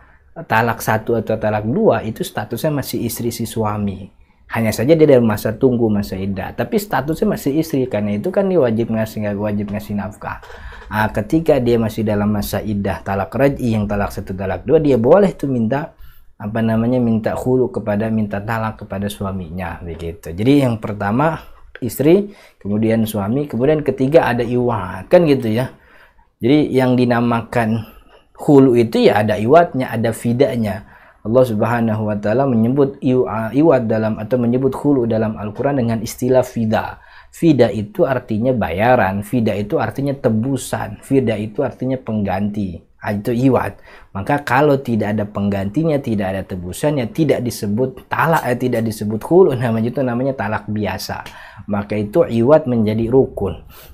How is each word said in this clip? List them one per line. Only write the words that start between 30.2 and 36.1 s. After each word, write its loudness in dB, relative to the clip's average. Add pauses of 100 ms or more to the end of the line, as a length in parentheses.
Allah 4
Subhanahu 0
wa -4
taala 0
menyebut 2
iwa-, 0
iwat 4
dalam, 0
atau -2
menyebut 0
khulu 0
dalam 0
Al-Qur'an -4
dengan -2
istilah 0